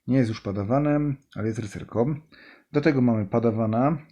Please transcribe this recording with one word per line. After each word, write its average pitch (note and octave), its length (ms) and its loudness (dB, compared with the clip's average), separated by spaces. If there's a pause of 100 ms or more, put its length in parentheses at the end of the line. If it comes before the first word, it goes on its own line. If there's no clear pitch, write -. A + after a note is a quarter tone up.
Nie B2+ 100 2
jest A#2 120 2
już A2 120 -8
padawanem, C#3 760 0 (180)
ale G#2 120 -4
jest A2+ 120 -4
rycerką. A2+ 640 -4 (500)
Do D3 100 0
tego C#3+ 200 2
mamy A2+ 240 2
padawana A2+ 720 0 (140)